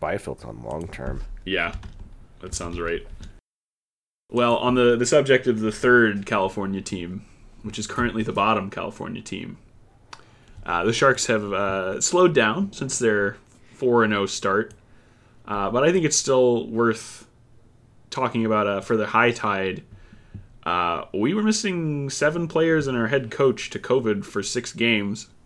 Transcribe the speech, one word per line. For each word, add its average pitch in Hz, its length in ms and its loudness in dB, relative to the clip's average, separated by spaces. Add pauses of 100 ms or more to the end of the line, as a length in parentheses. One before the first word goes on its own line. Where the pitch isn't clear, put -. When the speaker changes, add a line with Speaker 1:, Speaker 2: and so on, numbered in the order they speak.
Speaker 1:
Byfield's 80 420 -6
on 58 200 -14
long 76 260 -8
term. 65 340 -8 (220)
Speaker 2:
Yeah, 87 300 -2 (640)
that 90 140 -14
sounds 85 260 -8
right. 85 260 -4 (1300)
Well, 120 260 2
on 123 180 2
the, 120 200 6
the 120 100 0
subject 135 420 4
of 113 140 2
the 107 100 0
third 113 540 4
California 98 560 -2
team, 90 440 -8 (380)
which 107 160 -10
is 104 80 -8
currently 113 360 -2
the 110 100 -4
bottom 101 360 0
California - 520 -10
team, - 360 -12 (1080)
uh, 85 180 -2
the 113 100 2
Sharks 131 340 4
have, 104 260 0
uh, 95 480 -2
slowed 175 340 4
down 127 380 2
since - 260 -6
their 104 380 2 (360)
four 120 300 4
and 107 100 2
oh 101 120 0
start. 101 480 -2 (720)
Uh, 101 240 -4
but 123 120 2
I 160 100 4
think 185 120 2
it's 143 120 0
still 123 500 4
worth 113 580 -2 (840)
talking 120 360 0
about, 107 220 2
uh, 98 140 0
for 113 160 0
the 104 100 0
high 117 240 4
tide. 95 520 -2 (800)
Uh, 85 480 0
we 120 200 0
were 214 100 0
missing 170 680 -2
seven 156 400 0
players 160 380 2
and 127 100 -2
our 113 100 2
head 127 240 0
coach 131 380 2
to - 100 -8
covid 113 460 0
for 101 180 -6
six 120 300 -6
games. 107 560 0 (160)